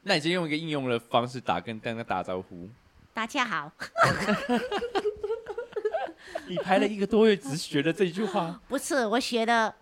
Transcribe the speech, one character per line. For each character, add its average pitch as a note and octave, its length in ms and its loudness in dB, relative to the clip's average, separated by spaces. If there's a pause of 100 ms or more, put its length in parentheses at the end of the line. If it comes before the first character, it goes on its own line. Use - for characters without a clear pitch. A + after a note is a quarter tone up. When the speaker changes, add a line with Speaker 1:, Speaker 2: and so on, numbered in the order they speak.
Speaker 1:
那 F#3+ 100 2
你 D#3+ 40 4
先 D#3+ 140 0
用 F3+ 120 0
一 D#3 40 -4
个 D3+ 80 0
应 E3 100 -4
用 C#3+ 220 -2
的 A#2 100 2
方 A#2+ 260 2
式 B2+ 140 -8
打， F2 220 0
跟 A2 180 -8
大 A#2 140 -6
家 A2+ 100 -6
打 F#2+ 180 -2
招 F#2 200 -4
呼。 F2+ 260 -14 (460)
Speaker 2:
大 A3 120 -4
家 B3+ 200 -2
好。 D#3+ 260 -6 (1300)
<laughs> G#4+ 1400 -6
Speaker 1:
你 - 120 -6
排 F#3 200 4
了 G#3 80 4
一 G#3 120 -2
个 G3 100 0
多 A3 180 6
月， G#3 120 8
只 E3 180 -4
学 D3 260 0
了 D#3+ 120 2
这 G3 100 2
一 F3 80 2
句 G3 140 -2
话？ F3+ 420 -2
Speaker 2:
不 B3+ 100 -2
是， C4+ 300 0
我 G#3+ 100 2
学 A#3 280 0
的。 A3+ 360 2